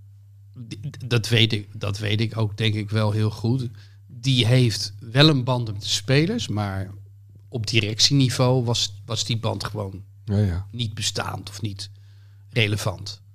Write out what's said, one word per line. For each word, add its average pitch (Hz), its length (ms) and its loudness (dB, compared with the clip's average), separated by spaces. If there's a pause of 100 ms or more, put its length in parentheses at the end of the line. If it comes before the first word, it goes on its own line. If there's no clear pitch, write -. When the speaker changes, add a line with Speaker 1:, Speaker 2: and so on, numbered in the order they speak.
(680)
Speaker 1:
D-, 107 80 -10 (160)
d-, 127 180 -12
dat 113 200 2
weet 113 240 6
ik, 104 200 -6
dat 101 240 -4
weet 107 240 0
ik 110 160 -2
ook, 107 200 -2
denk 110 160 2
ik, 104 160 -4
wel 107 220 2
heel 107 200 0
goed, 120 360 -2 (540)
die 123 240 4
heeft 123 480 2 (180)
wel 139 180 8
een 135 140 2
band 120 300 -2
met 104 80 -8
de - 60 -8
spelers, 160 600 0
maar 98 420 -2 (600)
op 113 180 -4
directieniveau 123 960 4
was, 110 420 -2
was 110 200 -4
die 117 120 -2
band 107 260 -4
gewoon 101 400 -8 (220)
Speaker 2:
Ja, 101 120 2
ja. 95 340 2
Speaker 1:
niet 117 220 -6
bestaand - 560 -6
of - 120 -12
niet 101 280 -8 (600)
relevant. 104 720 0 (140)